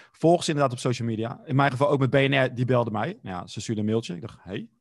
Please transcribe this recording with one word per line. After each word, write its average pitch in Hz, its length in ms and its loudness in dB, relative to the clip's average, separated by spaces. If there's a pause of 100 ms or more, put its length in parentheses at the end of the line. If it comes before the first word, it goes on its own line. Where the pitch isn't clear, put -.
(120)
Volg 175 320 4
ze - 60 0
inderdaad 143 220 2
op 123 60 -6
social 120 300 -2
media. 110 360 -4
In 139 120 -2
mijn 139 140 4
geval 139 180 0
ook 143 100 2
met 131 120 2
B 135 40 2
N 139 300 4
R, 127 100 -2
die 120 100 -2
belde 117 260 2
mij. 113 320 -4
Nou 95 140 -10
ja, 92 100 -10
ze - 140 -12
stuurde 107 200 -4
een 104 60 -2
mailtje. 110 280 -2
Ik 85 60 -10
dacht, - 200 -14
"Hey, 101 280 -10 (120)